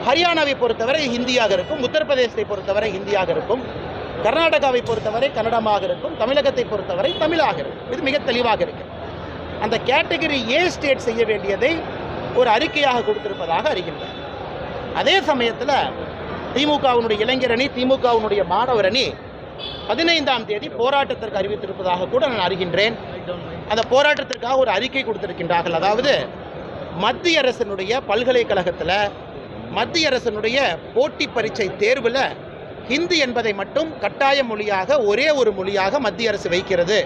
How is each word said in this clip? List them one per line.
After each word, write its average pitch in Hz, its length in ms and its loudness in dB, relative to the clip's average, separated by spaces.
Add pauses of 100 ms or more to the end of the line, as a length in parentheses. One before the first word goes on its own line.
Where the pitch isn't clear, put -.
ஹரியானாவை 320 540 2
பொறுத்தவரை 240 420 0 (120)
ஹிந்தியாக 247 440 2
இருக்கும், 294 280 -4
உத்தரப்பிரதேசத்தை 254 640 0
பொறுத்தவரை 208 460 -2
ஹிந்தியாக 196 400 0
இருக்கும், 208 260 -2 (600)
கர்நாடகாவை 294 680 2
பொறுத்தவரை 220 480 0
கன்னடமாக 220 520 2
இருக்கும், - 320 -4
தமிழகத்தை 262 440 2
பொறுத்தவரை 196 460 -2 (120)
தமிழாக 302 400 2
இருக்கும். - 280 -8
இது 254 180 -4
மிக 285 100 0 (100)
தெளிவாக 240 360 2
இருக்கிறது. - 280 -10 (720)
அந்த 220 100 0 (140)
கேட்டகரி 311 500 2 (120)
ஏ 311 180 4
ஸ்டேட் - 380 0
செய்ய 226 180 0
வேண்டியதை 202 460 0 (640)
ஒரு 247 200 6
அறிக்கையாக 262 520 2
கொடுத்திருப்பதாக 196 680 -2
அறிகின்றனர். 160 420 -6 (840)
அதே 294 140 4 (140)
சமயத்துல 247 420 0 (840)
திமுகவினுடைய 240 720 2
இளைஞர் 247 300 2
அணி, 269 120 0 (100)
திமுகவினுடைய 233 680 2 (100)
மாணவர் 214 380 2
அணி 247 140 2 (840)
பதினைந்தாம் 285 580 2
தேதி 208 220 -4 (120)
போராட்டத்திற்கு 240 600 0
அறிவித்திருப்பதாக 185 720 -2
கூட 269 180 4
நான் 214 200 0
அறிகின்றேன். 185 480 0 (760)
அந்த 220 200 2
போராட்டத்திற்காக 277 720 2
ஒரு 226 80 2
அறிக்கை 254 320 0
கொடுத்திருக்கின்றார்கள். 175 760 -2
அதாவது, 214 340 4 (840)
மத்திய 277 440 2
அரசினுடைய 202 520 0 (160)
பல்கலைக்கழகத்துல, 202 840 2 (840)
மத்திய 262 320 0
அரசினுடைய 226 480 0 (360)
போட்டி 254 340 0
பரீட்சை 214 400 -2 (120)
தேர்வுல 233 400 2 (680)
ஹிந்தி 339 380 2
என்பதை 226 280 0
மட்டும் 233 360 -2 (140)
கட்டாய 277 400 2
மொழியாக, 214 560 0 (100)
ஒரே 247 180 4 (120)
ஒரு 220 120 4
மொழியாக 196 480 0
மத்திய 220 320 0
அரசு 196 180 -2
வைக்கிறது. 185 560 2